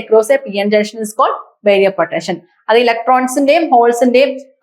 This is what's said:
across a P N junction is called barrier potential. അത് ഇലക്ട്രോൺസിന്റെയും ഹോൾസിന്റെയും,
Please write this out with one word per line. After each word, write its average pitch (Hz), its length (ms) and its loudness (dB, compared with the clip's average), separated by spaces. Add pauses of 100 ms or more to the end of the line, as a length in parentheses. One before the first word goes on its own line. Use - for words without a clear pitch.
across 220 340 2
a - 80 -2
P 202 220 -6
N 208 100 -2
junction 208 300 -2
is 214 120 -12
called 311 200 0 (300)
barrier 196 320 2
potential. 170 380 -6 (320)
അത് 220 140 4
ഇലക്ട്രോൺസിന്റെയും 254 800 0 (100)
ഹോൾസിന്റെയും, 240 580 2 (320)